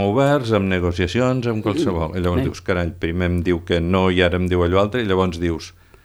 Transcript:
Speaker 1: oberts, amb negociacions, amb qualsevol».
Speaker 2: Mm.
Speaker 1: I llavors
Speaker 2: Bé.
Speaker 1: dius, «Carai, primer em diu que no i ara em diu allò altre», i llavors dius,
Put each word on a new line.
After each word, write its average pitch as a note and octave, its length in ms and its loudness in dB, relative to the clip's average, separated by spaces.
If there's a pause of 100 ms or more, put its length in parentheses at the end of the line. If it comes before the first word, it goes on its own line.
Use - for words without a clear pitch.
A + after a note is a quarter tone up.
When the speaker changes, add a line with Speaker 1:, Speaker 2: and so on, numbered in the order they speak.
Speaker 1:
oberts, B2+ 500 2
amb G2 160 2
negociacions, F#2 800 0
amb A2 160 -2
qualsevol». F#2+ 460 -2
Speaker 2:
Mm. F2+ 80 -6
Speaker 1:
I - 20 -2
llavors F2+ 220 0
Speaker 2:
Bé. G#2+ 80 -2
Speaker 1:
dius, - 100 -12
«Carai, F2 320 -2
primer F2 380 -2
em F2+ 120 0
diu F2 220 0
que F2+ 160 0
no F#2 300 2
i F2+ 100 2
ara F2+ 160 2
em F2+ 100 0
diu F2+ 160 2
allò F2+ 200 2
altre», A2 180 -2
i A2+ 80 -4
llavors F#2 320 0
dius, E2 300 -4 (340)